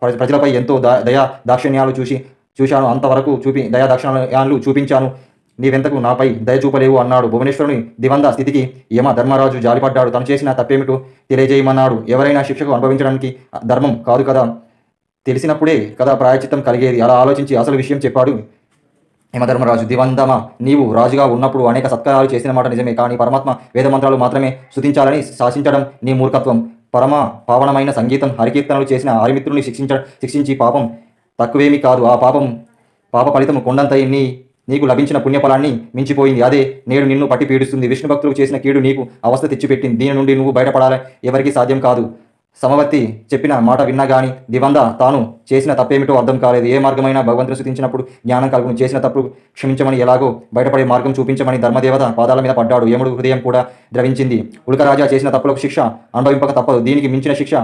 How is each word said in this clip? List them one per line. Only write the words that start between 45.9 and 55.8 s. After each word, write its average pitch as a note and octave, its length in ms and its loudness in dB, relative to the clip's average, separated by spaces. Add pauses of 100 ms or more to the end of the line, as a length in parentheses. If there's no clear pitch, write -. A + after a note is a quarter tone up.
అర్థం B2 240 2
కాలేదు. B2 260 2
ఏ B2 140 2
మార్గమైనా C3+ 420 0
భగవంతుని B2+ 360 0
స్తుతించినప్పుడు B2+ 460 -4
జ్ఞానం B2+ 460 -2
కలుగును. B2+ 240 0
చేసిన B2+ 260 -2
తప్పుడు C3 240 -2
క్షమించమని, C3+ 760 -4
ఎలాగో B2 420 2 (140)
బయటపడే C3 300 0
మార్గం B2 360 0
చూపించమని C3 380 -2
ధర్మదేవత B2 600 0
పాదాల B2+ 220 2
మీద C3 100 0
పడ్డాడు. A#2+ 360 2
యముడు B2+ 240 0
హృదయం B2+ 300 -2
కూడా B2 260 0 (260)
ద్రవించింది. B2 600 -2 (160)
ఉల్కరాజా C#3 380 2
చేసిన C3+ 240 0
తప్పులకు C3+ 280 0
శిక్ష C#3+ 220 -4